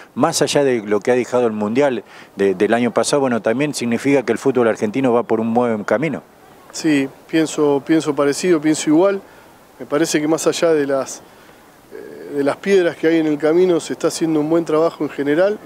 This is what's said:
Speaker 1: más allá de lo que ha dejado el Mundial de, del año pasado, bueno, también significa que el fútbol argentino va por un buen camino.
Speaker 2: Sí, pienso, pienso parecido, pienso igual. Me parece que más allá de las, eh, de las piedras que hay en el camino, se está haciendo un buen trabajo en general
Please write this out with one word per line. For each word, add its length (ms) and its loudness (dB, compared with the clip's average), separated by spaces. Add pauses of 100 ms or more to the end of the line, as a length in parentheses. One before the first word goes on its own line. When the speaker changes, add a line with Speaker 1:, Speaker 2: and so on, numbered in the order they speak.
(140)
Speaker 1:
más 280 0
allá 200 2
de 200 0
lo 180 -2
que 100 0
ha 60 4
dejado 300 0
el 60 0
Mundial 520 0 (320)
de, 180 2
del 200 2
año 180 0
pasado, 280 0
bueno, 220 0
también 320 -2
significa 480 0
que 100 -2
el 60 -2
fútbol 300 2
argentino 440 0
va 120 2
por 160 0
un 120 -2
buen 300 0
camino. 400 -2 (480)
Speaker 2:
Sí, 380 -2 (200)
pienso, 560 0
pienso 300 0
parecido, 460 0
pienso 300 0
igual. 300 2 (600)
Me 60 -14
parece 340 0
que 80 -2
más 180 0
allá 280 2
de 120 2
las, 360 -4 (680)
eh, 440 -14
de 80 0
las 120 0
piedras 400 2
que 120 0
hay 100 4
en 80 0
el 100 0
camino, 420 2
se 140 -6
está 160 -2
haciendo 320 0
un 80 -2
buen 160 2
trabajo 400 0
en 60 -4
general 560 0